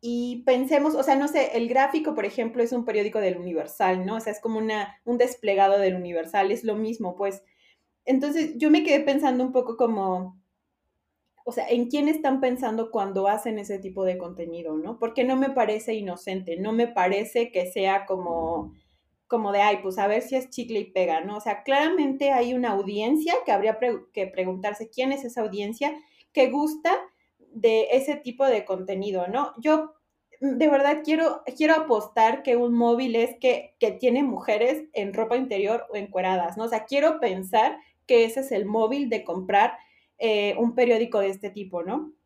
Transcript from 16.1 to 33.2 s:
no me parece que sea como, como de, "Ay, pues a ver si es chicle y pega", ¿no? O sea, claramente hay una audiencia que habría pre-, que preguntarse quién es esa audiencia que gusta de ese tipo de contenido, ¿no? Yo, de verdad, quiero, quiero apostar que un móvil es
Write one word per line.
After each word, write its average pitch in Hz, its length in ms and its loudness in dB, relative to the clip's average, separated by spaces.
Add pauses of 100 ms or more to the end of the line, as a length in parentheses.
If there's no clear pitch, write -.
no 202 160 -4
me 233 160 2
parece 220 640 0
que 180 220 -2
sea 196 340 0
como, 170 680 -4 (520)
como 220 240 -2
de, 202 120 2
"Ay, 208 200 4
pues 190 160 -4
a 202 80 2
ver 214 160 2
si - 140 -4
es 254 140 -4
chicle 233 300 -6
y - 120 -10
pega", 165 300 0
¿no? 208 160 -8
O - 20 -10
sea, - 220 -6
claramente 277 680 2
hay 240 220 2
una 247 180 0
audiencia 214 640 0 (120)
que 233 60 2
habría 214 260 2
pre-, 240 340 -2
que 190 140 -4
preguntarse 190 640 -6
quién 254 200 -2
es 277 140 -4
esa 240 160 -6
audiencia 214 560 -4 (360)
que 254 180 4
gusta 302 420 0 (640)
de 220 360 2
ese 269 240 2
tipo 247 300 -4
de 220 200 2
contenido, 190 640 -4
¿no? 254 300 -4
Yo, 311 360 2 (460)
de 277 280 2
verdad, 285 340 4
quiero, 311 400 0 (140)
quiero 311 180 4
apostar 233 680 2
que 240 140 2
un 240 180 2
móvil 233 420 2
es 233 240 0